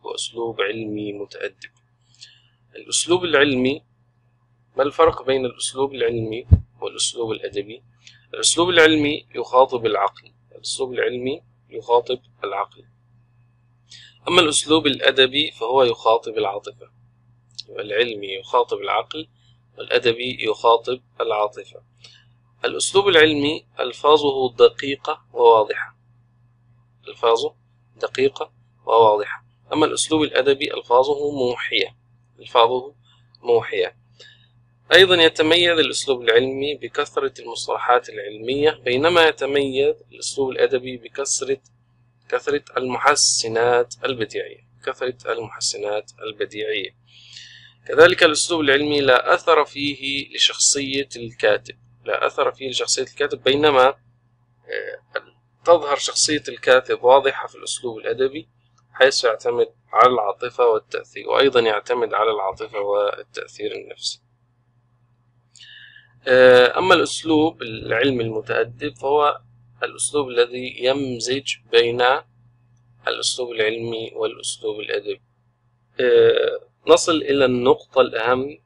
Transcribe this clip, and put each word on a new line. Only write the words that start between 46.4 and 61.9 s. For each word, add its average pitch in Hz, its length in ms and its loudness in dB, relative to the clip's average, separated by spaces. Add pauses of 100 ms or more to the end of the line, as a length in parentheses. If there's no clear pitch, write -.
كذلك 175 360 4
الأسلوب 160 360 0
العلمي 147 400 0
لا 131 340 2
أثر 156 300 2
فيه 139 720 -6
لشخصية 139 800 -2
الكاتب، 117 580 -2 (300)
لا 107 220 -2
أثر 131 260 -2
فيه 135 180 -12
لشخصية 120 320 -4
الكاتب، 143 400 -6
بينما، 135 460 4
آه، - 1300 -12 (420)
تظهر 147 320 2
شخصية - 520 -4
الكاتب 123 560 0
واضحة 131 420 4
في - 80 -18
الأسلوب - 440 -10
الأدبي، 131 500 -6 (440)
حيث 131 320 4
يعتمد 120 440 -2 (240)
على 120 200 6
العاطفة 120 540 -2
والتأثير، - 640 -4
وأيضًا 123 320 2
يعتمد 113 540 -2